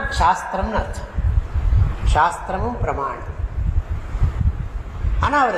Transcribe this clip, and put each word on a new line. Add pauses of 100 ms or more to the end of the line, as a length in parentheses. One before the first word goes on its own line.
(140)
சாஸ்திரம்னு
அர்த்தம். (1000)
சாஸ்திரமும்
பிரமாணம். (1900)
ஆனா
அவர்